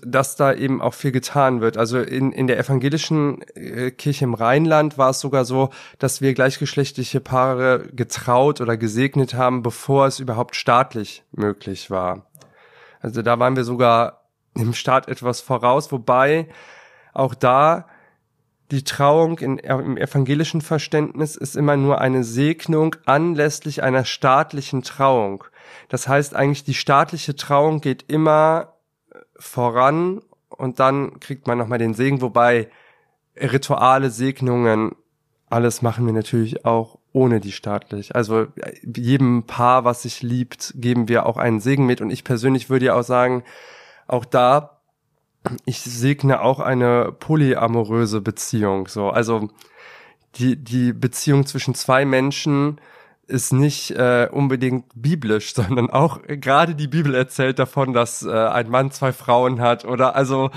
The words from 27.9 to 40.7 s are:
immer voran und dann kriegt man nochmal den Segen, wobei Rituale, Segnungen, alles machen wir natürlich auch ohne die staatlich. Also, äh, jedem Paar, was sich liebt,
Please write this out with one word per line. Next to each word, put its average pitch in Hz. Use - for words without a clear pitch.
immer 156
voran 139
und 131
dann 135
kriegt -
man 120
nochmal 120
den 113
Segen, 131
wobei 120
Rituale, 135
Segnungen, 120
alles 117
machen 120
wir 113
natürlich 110
auch 113
ohne 123
die 98
staatlich. -
Also, 113
äh, -
jedem 123
Paar, 123
was 120
sich -
liebt, 123